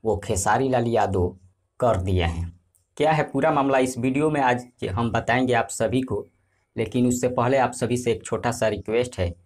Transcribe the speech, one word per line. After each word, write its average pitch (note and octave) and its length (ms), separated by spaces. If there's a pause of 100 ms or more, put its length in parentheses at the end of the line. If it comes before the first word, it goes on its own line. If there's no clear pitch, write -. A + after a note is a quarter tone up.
वो G#2 120
खेसारी A#2+ 520
लाल A#2+ 180
यादव G2+ 400 (520)
कर A#2 180
दिए F#2 260
हैं। E2+ 360 (380)
क्या D3+ 140
है D3+ 120
पूरा C3+ 280
मामला, C#3 260
इस C3 200
वीडियो C3+ 320
में D3 120
आज B2 240 (260)
हम A#2 200
बताएंगे A#2+ 420
आप A#2 140
सभी A#2 340
को। A2 260 (500)
लेकिन B2 300
उससे B2 200
पहले B2 300
आप B2 140
सभी B2 260
से A#2+ 140
एक G#2+ 140
छोटा A2+ 260
सा A2+ 160
रिक्वेस्ट G#2+ 520
है F2 100 (160)